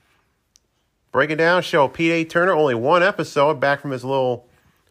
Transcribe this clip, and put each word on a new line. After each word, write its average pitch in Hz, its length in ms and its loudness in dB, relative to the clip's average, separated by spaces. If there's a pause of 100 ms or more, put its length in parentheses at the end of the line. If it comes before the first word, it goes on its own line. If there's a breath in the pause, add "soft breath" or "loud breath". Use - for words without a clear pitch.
(1120)
Break 143 200 0
It 151 60 -4
Down 170 260 2
Show, 147 260 2
Pete 165 240 -2
A 165 160 -2
Turner, 175 240 0
only 151 220 2
one 151 280 2
episode 151 560 0
back 139 220 0
from 143 120 -8
his 123 120 -8
little 127 420 -4 (440 soft breath)